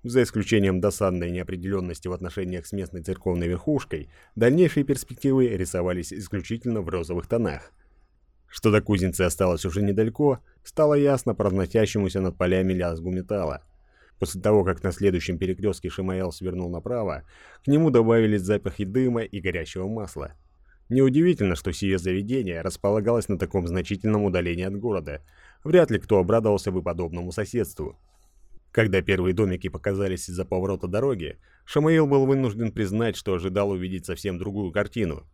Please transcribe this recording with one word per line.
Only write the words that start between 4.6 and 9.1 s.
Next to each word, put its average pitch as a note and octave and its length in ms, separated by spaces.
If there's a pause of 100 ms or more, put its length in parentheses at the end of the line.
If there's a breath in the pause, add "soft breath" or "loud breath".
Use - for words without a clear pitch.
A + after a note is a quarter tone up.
перспективы C3+ 640
рисовались F2+ 680
исключительно G#2+ 720
в E2 60
розовых E2+ 400
тонах. G2+ 440 (800)
Что - 160
до G#2 100
кузницы F#2+ 420